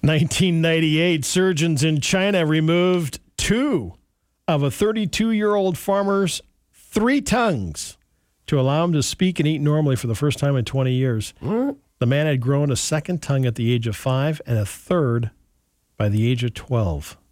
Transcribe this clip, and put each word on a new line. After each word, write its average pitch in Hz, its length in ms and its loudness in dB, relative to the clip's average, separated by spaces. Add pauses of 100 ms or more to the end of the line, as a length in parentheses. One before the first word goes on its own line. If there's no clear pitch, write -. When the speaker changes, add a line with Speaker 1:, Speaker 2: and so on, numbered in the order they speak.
Speaker 1:
Nineteen 160 600 2
ninety-eight, 160 640 2
surgeons 170 580 0
in 156 180 2
China 190 420 0
removed 165 760 2 (180)
two 208 560 -2 (540)
of 151 160 2
a 139 80 0
thirty-two-year-old 208 1040 0
farmer's 196 640 0 (320)
three 247 480 0
tongues 170 760 -2 (520)
to 147 120 2
allow 139 240 2
him 175 100 0
to 143 100 2
speak 185 360 -2
and 147 80 2
eat 156 140 0
normally 147 340 2
for 120 120 -6
the 113 80 -2
first 143 240 -2
time 143 160 0
in 120 100 0
twenty 131 280 -2
years. 127 460 -2
Speaker 2:
What? 247 360 -2 (240)
Speaker 1:
The 120 80 2
man 143 180 2
had 139 160 0
grown 139 300 0
a 120 40 0
second 156 460 -4
tongue 135 240 0
at 117 100 0
the 117 160 0
age 117 140 0
of 110 100 -4
five 139 520 -2
and 120 100 0
a 104 80 0
third 120 640 -2 (680)
by 104 120 0
the 107 180 2
age 123 160 0
of 120 120 -4
twelve. 92 600 -4 (160)